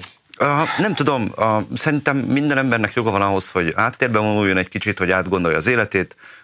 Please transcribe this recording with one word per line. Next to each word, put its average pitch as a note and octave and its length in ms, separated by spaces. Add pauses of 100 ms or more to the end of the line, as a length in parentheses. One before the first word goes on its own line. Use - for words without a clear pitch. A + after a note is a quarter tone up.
(420)
Ö, C#3+ 200 (160)
nem F#3+ 160
tudom, C#3+ 420
ö, A2 220 (160)
szerintem C#3+ 420
minden C#3 420
embernek A#2 360
joga A2+ 160
van G2 120
ahhoz, G2 280
hogy E2+ 260
áttérbe A#2 420
vonuljon G#2 380
egy F#2 120
kicsit, G#2 300
hogy F2+ 120
átgondolja F2+ 460
az D#2+ 100
életét. G#2+ 500 (280)